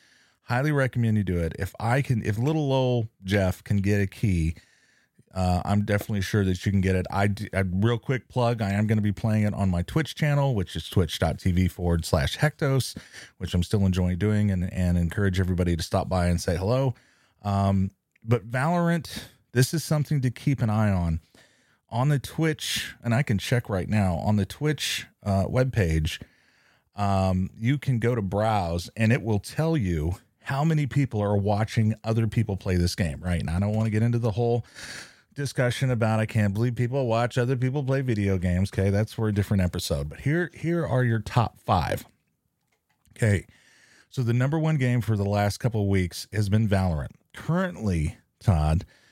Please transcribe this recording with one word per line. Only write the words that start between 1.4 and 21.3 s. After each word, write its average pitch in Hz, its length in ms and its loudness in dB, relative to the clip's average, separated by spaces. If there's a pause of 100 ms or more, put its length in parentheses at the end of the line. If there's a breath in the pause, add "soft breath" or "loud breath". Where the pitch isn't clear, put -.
If - 220 -6
I 120 220 0
can, 123 240 -2
if 104 120 -2
little 143 360 0
old 123 340 0 (160)
Jeff 95 400 0
can 101 140 0
get 101 240 2
a 98 60 2
key, 85 480 0 (760 soft breath)
uh, 90 300 0
I'm 104 220 0
definitely 104 340 -2
sure 98 240 2
that 92 220 0
you 104 80 2
can 98 80 4
get 92 160 2
it. 90 120 -2
I 101 180 0
d-, 101 260 -4
a 95 100 0
real 101 340 0
quick - 300 -6
plug, 120 340 0
I 98 100 -2
am 104 140 0
gonna 107 140 2
be 104 140 0
playing 107 300 0
it 104 100 0
on 98 160 0
my 87 140 0
Twitch - 320 -4
channel, 143 400 0
which 92 200 -4
is 82 140 -8
twitch 87 280 2
dot 82 220 0
T 92 140 0
V 90 160 4
forward 85 340 0
slash 73 320 0
Hectos, 139 580 0 (440 loud breath)
which - 160 -6
I'm 87 100 2
still 98 220 2
enjoying 90 320 2
doing 104 340 2
and, 92 220 -2
and 90 240 2
encourage 92 420 0
everybody 87 380 2
to 82 60 -6
stop - 260 -2
by 90 180 2
and 87 140 2
say 87 160 -2
hello. 123 360 0 (480 soft breath)
Um, 98 500 2 (300)
but 113 300 -2
Valorant, 170 760 -2 (260 loud breath)
this 123 200 2
is 160 80 -2
something 151 380 -2
to 123 100 0
keep 135 320 -2
an 113 80 0
eye 107 220 2
on. 85 300 0 (680 soft breath)